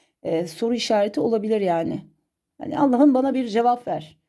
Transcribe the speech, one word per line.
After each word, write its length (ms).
e, 240
soru 280
işareti 440
olabilir 420
yani. 400
Hani, 220
"Allah'ım 340
bana 200
bir 140
cevap 400
ver. 420